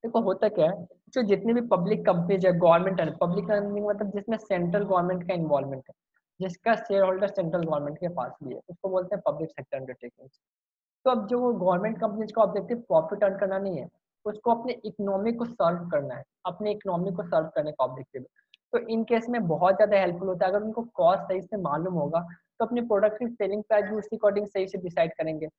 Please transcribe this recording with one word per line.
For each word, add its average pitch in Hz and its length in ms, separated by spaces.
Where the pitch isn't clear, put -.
देखो 233 180
होता 196 260
क्या 170 220
है, 190 160
जो 254 160
जितनी 202 240
भी 240 60
public 196 320
companies 180 400
है, 180 120
government 175 420
है, 165 60
public 180 240
company 202 360
मतलब 208 360
जिसमें 208 220
central 185 460
government 180 440
का 185 60
involvement 139 540
है, - 60
जिसका 190 340
शेयर 196 300
होल्डर 190 240
central 175 340
government 151 360
के 175 160
पास 123 180
भी 127 120
है, - 140
उसको 180 200
बोलते 269 280
हैं - 100
public 160 240
sector - 280
अंडरटेकिंग। 127 500
तो 262 40
अब 226 180
जो 247 120
वो 247 140
government 190 460
companies 214 320
का 226 100
ऑब्जेक्टिव 202 460
profit 175 360
earn 196 140
करना 190 200
नहीं 190 200
है, 123 100
उसको 214 280
अपने 240 180
economy 208 480
को 233 120
सर्व 175 460
करना 139 240
है, 123 100
अपने 208 260
economy 190 400
को 175 100
सर्व 165 320
करने 151 180
का 135 120
ऑब्जेक्टिव 135 380
है। - 240
तो 233 60
in 226 120
case 233 240
में 240 200
बहुत 175 260
ज़्यादा 208 240
helpful 180 300
होता 185 180
है 185 60
अगर 208 120
उनको 220 180
cost 185 280
सही 185 200
से 214 140
मालूम 170 380
होगा 156 260
तो 233 60
अपने 240 180
product 214 360
की 240 100
selling 208 340
price 208 220
भी 208 120
उसी 214 200
according 208 320
सही 190 200
से 196 100
डिसाइड 170 400
करेंगे। 156 300